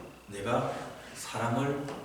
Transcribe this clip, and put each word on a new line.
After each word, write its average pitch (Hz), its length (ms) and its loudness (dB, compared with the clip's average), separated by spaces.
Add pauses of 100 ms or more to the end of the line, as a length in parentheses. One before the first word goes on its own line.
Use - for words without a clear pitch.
(280)
내가 101 440 2 (420)
사람을 135 720 2 (200)